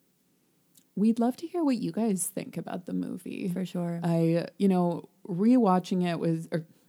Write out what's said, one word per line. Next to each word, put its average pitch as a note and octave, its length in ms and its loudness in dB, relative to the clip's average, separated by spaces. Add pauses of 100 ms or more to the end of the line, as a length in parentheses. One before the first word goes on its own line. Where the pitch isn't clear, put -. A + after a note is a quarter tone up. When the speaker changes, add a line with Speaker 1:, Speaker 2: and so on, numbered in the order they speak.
(960)
Speaker 1:
we'd A3+ 240 2
love A#3+ 200 0
to E4+ 80 -10
hear E4+ 180 -2
what C4 140 2
you E3+ 120 -4
guys G#3 360 -2
think - 300 -10
about E3+ 300 -8
the F3+ 60 -8
movie. - 560 -6
Speaker 2:
For F3+ 160 -4
sure. F3 380 -6
Speaker 1:
I, E3 440 2 (120)
you G3 100 4
know, F3 400 2 (180)
rewatching F#3 840 4
it E3 100 -2
was, E3 340 0
or D#3+ 140 -4 (220)